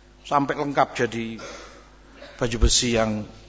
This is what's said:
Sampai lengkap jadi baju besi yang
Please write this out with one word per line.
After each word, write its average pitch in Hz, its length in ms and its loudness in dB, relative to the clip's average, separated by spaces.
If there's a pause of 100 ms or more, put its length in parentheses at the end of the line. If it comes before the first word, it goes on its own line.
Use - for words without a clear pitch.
(260)
Sampai 143 340 0
lengkap 143 340 0
jadi 113 460 -2 (960)
baju 120 240 -2
besi - 380 4
yang 107 260 0 (240)